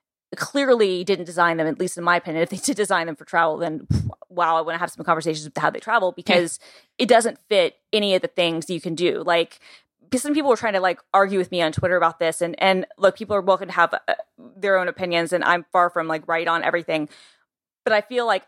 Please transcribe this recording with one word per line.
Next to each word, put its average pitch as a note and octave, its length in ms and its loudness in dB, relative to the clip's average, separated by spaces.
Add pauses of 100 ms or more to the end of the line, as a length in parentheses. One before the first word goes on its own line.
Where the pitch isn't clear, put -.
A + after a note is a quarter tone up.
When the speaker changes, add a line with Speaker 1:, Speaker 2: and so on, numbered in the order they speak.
(380)
Speaker 1:
clearly A3+ 640 0
didn't F3+ 220 -2
design E3+ 320 2
them, D#3+ 100 0
at D#3+ 100 -4
least F3+ 200 -4
in F3 80 -10
my F3 100 4
opinion. D#3+ 260 -2
If E3+ 80 0
they G3 80 -10
did A3 200 -4
design F#3 300 0
them D#3 100 -10
for - 80 -20
travel, E3 320 0
then, D#3+ 240 -6
pff, - 280 -2 (200)
wow, E3+ 280 0
I E3 40 0
wanna E3 160 -4
have E3+ 140 -4
some - 120 -14
conversations D#3+ 420 -2
with D3 120 -8
how D3+ 120 0
they - 100 -6
travel, G#3+ 300 0
Speaker 2:
Yeah. F3 60 -6
Speaker 1:
because F3 440 0 (380)
it A#3+ 120 0
doesn't A3+ 280 4 (120)
fit F#3 260 2 (160)
any G3+ 240 2
of F3+ 60 2
the F3 80 -4
things E3 400 -2
you F3 120 -4
can E3 140 -6
do. E3 280 0
Like, E3+ 360 0 (500)
'cause B3 120 -2
some D4 120 -2
people C#4+ 160 0
were A#3 80 4
trying G#3+ 160 -4
to, G3 80 2
like, F3+ 180 0 (140)
argue G3 240 4
with F3+ 140 -2
me F3 100 -2
on D#3+ 100 0
Twitter F3+ 260 0
about E3 220 0
this, E3 220 -2
and, E3+ 200 -4
and F#3+ 240 2 (120)
look, F#3 200 2
people G#3 180 -4
are G3 60 0
welcome F#3+ 260 0
to E3 60 -10
have, E3+ 200 2
uh, - 200 -2 (440)
their G3 200 2
own F3+ 100 0
opinions, E3+ 460 -2
and F3 100 0
I'm E3+ 280 2
far F3 180 4
from, E3+ 180 -4
like, D#3+ 200 -6
right E3 200 -2
on E3+ 160 0
everything. D#3+ 460 -2 (760)
But A3 80 0
I G#3 80 2
feel A#3+ 240 -4
like G3 220 0